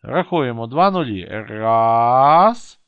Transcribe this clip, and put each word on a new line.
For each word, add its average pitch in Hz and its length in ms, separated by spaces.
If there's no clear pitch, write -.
Рахуємо. 135 640
Два 160 240
нулі. 123 340
Раз. 117 1400